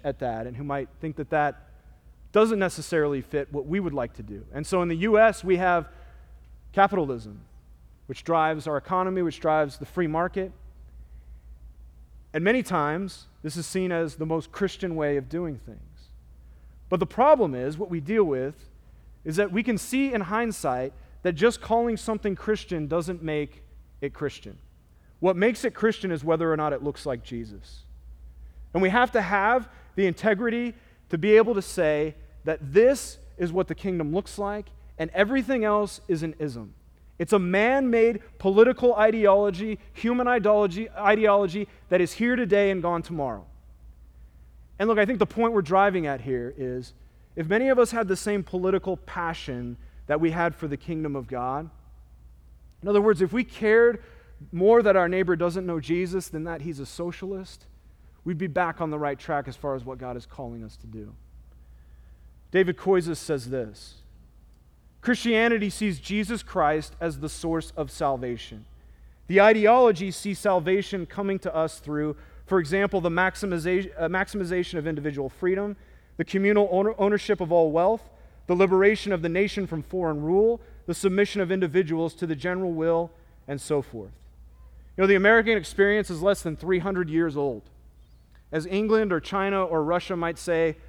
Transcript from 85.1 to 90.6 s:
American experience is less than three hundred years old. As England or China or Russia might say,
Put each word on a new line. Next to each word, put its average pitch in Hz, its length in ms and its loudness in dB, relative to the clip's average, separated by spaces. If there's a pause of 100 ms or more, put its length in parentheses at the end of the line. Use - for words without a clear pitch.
American 214 420 6
experience 202 540 2
is 165 100 -6
less 190 220 0
than 156 140 -6
three 180 240 -2
hundred 180 280 -4
years 160 280 0
old. 135 340 -4 (800)
As 156 160 -4
England 208 460 2
or 160 80 0
China 196 440 -2
or 160 200 0
Russia 175 320 -2
might 170 220 -4
say, 165 380 0 (120)